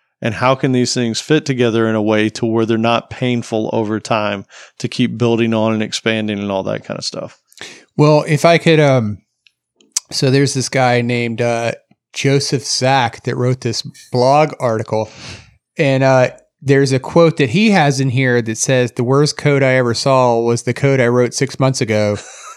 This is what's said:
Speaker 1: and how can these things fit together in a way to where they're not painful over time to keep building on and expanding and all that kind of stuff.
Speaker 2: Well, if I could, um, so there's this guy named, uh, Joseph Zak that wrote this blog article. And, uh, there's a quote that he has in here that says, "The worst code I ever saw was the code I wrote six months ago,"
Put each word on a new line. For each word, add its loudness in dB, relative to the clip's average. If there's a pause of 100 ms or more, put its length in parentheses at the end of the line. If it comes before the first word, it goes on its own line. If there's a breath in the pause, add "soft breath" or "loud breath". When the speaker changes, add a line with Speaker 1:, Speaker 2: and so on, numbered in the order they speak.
(220)
Speaker 1:
and -4
how 2
can -2
these 0
things -2
fit 0
together 0
in -2
a 0
way 0
to -6
where 0
they're 0
not 0
painful -4
over -2
time -4 (340 loud breath)
to -8
keep -2
building 0
on 0
and -2
expanding -4
and -4
all -2
that -6
kind -10
of -12
stuff. -12 (580 loud breath)
Speaker 2:
Well, 4
if 0
I 6
could, 4
um, 0 (920)
so 0
there's 2
this -4
guy 2
named, -2
uh, -2 (400)
Joseph 0
Zak 0
that -4
wrote -2
this -6 (280)
blog 2
article. -2 (680 loud breath)
And, 2
uh, 4 (320)
there's 2
a 0
quote 2
that 0
he 2
has 2
in 0
here 2
that -6
says, 0
"The -4
worst 2
code 2
I 2
ever 2
saw 2
was 0
the -2
code 0
I 2
wrote 2
six -4
months 0
ago," 0 (400 loud breath)